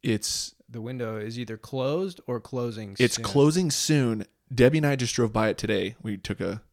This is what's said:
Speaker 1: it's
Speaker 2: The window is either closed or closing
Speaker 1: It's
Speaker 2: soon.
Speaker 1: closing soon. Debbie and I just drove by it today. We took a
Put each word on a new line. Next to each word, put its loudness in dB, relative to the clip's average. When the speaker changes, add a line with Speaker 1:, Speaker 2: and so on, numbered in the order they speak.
Speaker 1:
it's -4
Speaker 2:
The -14
window -6
is -8
either -10
closed -4
or -4
closing -8
Speaker 1:
It's 2
Speaker 2:
soon. -6
Speaker 1:
closing 4
soon. 2
Debbie 6
and 2
I 2
just -2
drove 2
by 2
it -2
today. -2
We -6
took -6
a -6